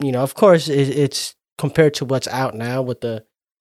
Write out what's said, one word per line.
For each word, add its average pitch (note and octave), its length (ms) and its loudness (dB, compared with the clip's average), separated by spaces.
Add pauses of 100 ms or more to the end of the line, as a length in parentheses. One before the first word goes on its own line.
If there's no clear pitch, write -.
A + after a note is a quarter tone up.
You C#3 100 -2
know, B2+ 100 0
of C3+ 120 -2
course, E3+ 340 4
it, C#3 200 2
it's C#3 460 -2 (240)
compared D3+ 360 2
to - 100 -8
what's B2+ 240 -4
out B2+ 260 -4
now A#2+ 280 -4
with B2 180 -6
the A2+ 240 -6 (360)